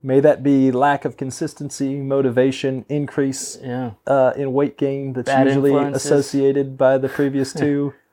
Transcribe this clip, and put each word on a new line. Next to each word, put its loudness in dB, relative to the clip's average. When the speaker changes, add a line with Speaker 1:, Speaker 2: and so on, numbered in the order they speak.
Speaker 1:
May 2
that 4
be 4
lack 0
of -6
consistency, -8
motivation, 0
increase, -4
Speaker 2:
Yeah. -8
Speaker 1:
uh, 2
in -4
weight 0
gain -4
that's -6
Speaker 2:
Bad 4
Speaker 1:
usually 2
Speaker 2:
influences. 0
Speaker 1:
associated 0
by 4
the -2
previous -2
Speaker 2:
<laughs> -6
Speaker 1:
two. -2